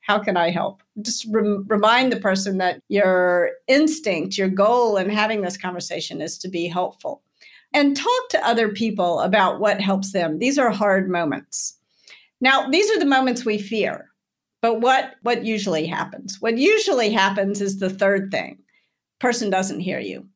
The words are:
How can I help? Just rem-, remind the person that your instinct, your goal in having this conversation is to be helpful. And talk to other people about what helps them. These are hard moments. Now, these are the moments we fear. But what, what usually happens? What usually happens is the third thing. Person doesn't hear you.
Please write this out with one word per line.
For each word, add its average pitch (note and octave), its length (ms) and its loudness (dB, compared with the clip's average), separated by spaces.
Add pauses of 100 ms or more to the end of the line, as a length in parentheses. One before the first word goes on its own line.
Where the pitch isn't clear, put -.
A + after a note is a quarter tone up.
(100)
How G#3 80 2
can G3+ 180 -2
I E3+ 140 2
help? E3 320 -6 (200)
Just A3+ 280 -6
rem-, G#3 380 0
remind A3+ 420 4
the G#3+ 80 -2
person G3 400 0
that F3+ 300 -2
your F3+ 640 2 (160)
instinct, A3 680 2
your F#3+ 120 0
goal G#3+ 480 4
in F#3 120 0
having G#3+ 340 0
this F#3 140 -4
conversation F3 640 -8
is D#3+ 180 -8
to F#3 100 -10
be F3 180 -4
helpful. - 560 -6 (500)
And C#4+ 240 4
talk B4 340 0
to - 140 0
other A3+ 260 2
people G3 500 -2
about F#3 400 2
what G3+ 200 2
helps F#3+ 320 0
them. E3 280 -2
These A#3+ 180 0
are B3 120 4
hard G3 380 2
moments. - 720 -4 (600)
Now, C4 280 2
these G4 220 2
are G#4+ 80 2
the D#4 80 2
moments C4 380 2
we G#3+ 140 0
fear. G3+ 520 -4 (500)
But A3+ 200 0
what, B3+ 420 0
what A#3+ 220 -2
usually G3 420 -2
happens? - 540 -8
What A3+ 180 0
usually D4+ 540 2
happens G3 480 0
is G3 180 -2
the F#3+ 100 -2
third G3 440 0
thing. F2 260 -6 (640)
Person A#3+ 280 -2
doesn't F#3+ 300 -2
hear E3+ 220 -6
you. F#2 360 -12